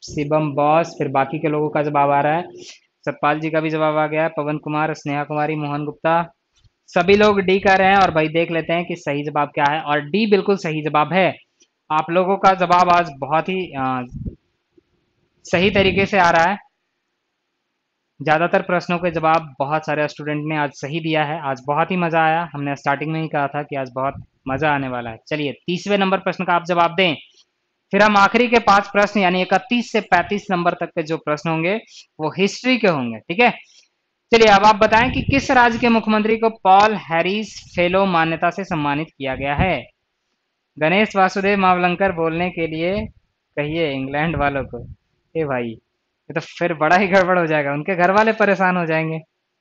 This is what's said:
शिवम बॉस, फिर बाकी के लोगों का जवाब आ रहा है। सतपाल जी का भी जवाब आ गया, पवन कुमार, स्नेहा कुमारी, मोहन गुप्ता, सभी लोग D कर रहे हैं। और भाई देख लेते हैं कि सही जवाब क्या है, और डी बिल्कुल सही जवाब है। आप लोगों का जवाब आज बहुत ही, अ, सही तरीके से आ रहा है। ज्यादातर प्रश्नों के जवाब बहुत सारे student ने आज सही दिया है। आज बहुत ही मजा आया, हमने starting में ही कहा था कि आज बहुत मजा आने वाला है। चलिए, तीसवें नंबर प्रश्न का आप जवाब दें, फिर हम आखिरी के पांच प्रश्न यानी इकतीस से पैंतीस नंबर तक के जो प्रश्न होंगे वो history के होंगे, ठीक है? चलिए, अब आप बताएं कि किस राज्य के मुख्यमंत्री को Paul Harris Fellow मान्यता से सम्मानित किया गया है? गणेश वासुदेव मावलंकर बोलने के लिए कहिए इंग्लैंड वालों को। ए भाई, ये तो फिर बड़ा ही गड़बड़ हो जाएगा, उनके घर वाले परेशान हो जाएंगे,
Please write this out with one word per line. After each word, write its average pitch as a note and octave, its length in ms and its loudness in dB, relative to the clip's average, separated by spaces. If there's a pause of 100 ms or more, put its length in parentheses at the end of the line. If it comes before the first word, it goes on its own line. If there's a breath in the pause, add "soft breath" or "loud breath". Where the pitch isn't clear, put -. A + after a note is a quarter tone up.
शिवम D3+ 480 -2
बॉस, D3 360 2
फिर - 200 -6
बाकी C#3 320 -2
के D#3 80 -4
लोगों D3+ 220 -2
का D3+ 140 -2
जवाब C#3+ 280 0
आ C#3+ 100 2
रहा D3 140 0
है। F3 80 -2 (640 loud breath)
सतपाल D3+ 340 -2
जी D#3 100 -6
का D#3 100 0
भी D#3+ 100 -2
जवाब D#3 280 0
आ D#3 100 0
गया, D#3 200 -2
पवन D3+ 300 -6
कुमार, D3+ 360 -4
स्नेहा D3 300 -6
कुमारी, D3+ 320 -4
मोहन D3 300 -6
गुप्ता, E3 480 -2 (540)
सभी F#3 280 2
लोग G#3 240 4
D F#3+ 200 2
कर G3 180 4
रहे F#3+ 120 4
हैं। G3 80 4
और F#3 140 4
भाई D#3 180 0
देख E3 220 0
लेते E3 220 -2
हैं F3 120 -2
कि F3 100 -8
सही D3 280 -4
जवाब D3 260 -2
क्या D3 220 -2
है, D#3 100 -4
और D3 200 -2
डी F3+ 260 0
बिल्कुल G3 300 2
सही D#3 240 -6
जवाब D3+ 320 0
है। F3+ 240 2 (540)
आप D#3+ 180 0
लोगों F#3 280 2
का G3 160 4
जवाब F3 360 2
आज F3 280 2
बहुत D3+ 320 -2
ही, F#3 280 -6
अ, C3 280 -4 (1400)
सही F#3 240 2
तरीके F#3+ 340 2
से G3 140 0
आ F3 100 6
रहा E3 140 4
है। F#3+ 140 0 (1600)
ज्यादातर E3 400 2
प्रश्नों F3 360 -2
के F3 140 -2
जवाब D#3+ 480 0
बहुत D3+ 260 -2
सारे D3+ 220 -2
student D3+ 380 -6
ने D#3 120 -4
आज C#3+ 140 -2
सही D3 280 -8
दिया D#3 240 0
है। D#3 180 -6
आज C3+ 260 -6
बहुत D3+ 240 0
ही F#3+ 40 -2
मजा E3 300 0
आया, D#3+ 280 0
हमने C#3+ 220 -6
starting C#3+ 360 -4
में D#3+ 100 -4
ही D#3+ 60 -4
कहा D3 200 -2
था D3 160 -8
कि C#3+ 120 -10
आज C3+ 180 -6
बहुत C3+ 320 -6 (220)
मजा C#3+ 280 0
आने C#3 120 -4
वाला A#2+ 220 -8
है। A2+ 80 -14 (100)
चलिए, D3 240 -4
तीसवें F3+ 460 -4
नंबर F#3+ 200 0
प्रश्न F#3 260 -6
का F3 100 -2
आप E3+ 120 0
जवाब E3+ 300 0
दें, F3 200 -2 (760 soft breath)
फिर G3 100 4
हम G#3 160 4
आखिरी G#3+ 300 4
के A#3 120 4
पांच G3+ 280 4
प्रश्न G3+ 320 0
यानी F3+ 220 2
इकतीस G3 500 -2
से G#3+ 100 0
पैंतीस F#3+ 500 0
नंबर F3 220 0
तक E3+ 120 -8
के E3 180 -6
जो D#3 140 -4
प्रश्न D3+ 320 -4
होंगे E3 320 -2 (380 loud breath)
वो D3+ 180 -4
history G3+ 400 0
के G#3+ 100 0
होंगे, B2 320 -2
ठीक F3 200 -6
है? A#3+ 120 4 (800 soft breath)
चलिए, A3+ 160 6
अब G3+ 180 6
आप G#3+ 100 6
बताएं A3 360 2
कि C4 100 -4
किस C4+ 300 0
राज्य A#3+ 280 4
के A#3+ 100 2
मुख्यमंत्री A3 480 2
को A3+ 120 0
Paul G#3 460 4
Harris F3 800 -4
Fellow F3+ 300 2
मान्यता E3 440 0
से F#3+ 140 -6
सम्मानित D3+ 440 -4 (100)
किया C3 180 -6
गया C#3 200 -4
है? D3+ 300 -2 (920)
गणेश F#3 360 0
वासुदेव G3 420 2
मावलंकर F3+ 540 2
बोलने E3 380 -2
के E3+ 180 -4
लिए F3 380 -4 (520)
कहिए D3+ 340 -2
इंग्लैंड C#3+ 440 -4
वालों C#3+ 280 -2
को। A#2+ 240 -14 (500)
ए D#3+ 60 0
भाई, B2+ 220 -4
ये - 680 -14
तो D#3+ 60 -2
फिर E3+ 340 -4
बड़ा F3 240 2
ही G3+ 100 2
गड़बड़ F3+ 320 4
हो E3 80 0
जाएगा, D3+ 240 0
उनके D3+ 240 -4
घर F3 160 2
वाले G#3+ 220 2
परेशान F#3+ 440 2
हो E3+ 80 -2
जाएंगे, D#3+ 340 -2 (420)